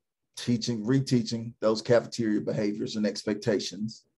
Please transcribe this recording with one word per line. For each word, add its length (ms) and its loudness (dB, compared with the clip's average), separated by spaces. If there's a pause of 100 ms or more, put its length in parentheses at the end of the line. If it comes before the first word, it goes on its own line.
(380)
teaching, 480 -2
reteaching 720 0
those 220 2
cafeteria 580 2
behaviors 560 -2
and 100 0
expectations 1000 -2 (120)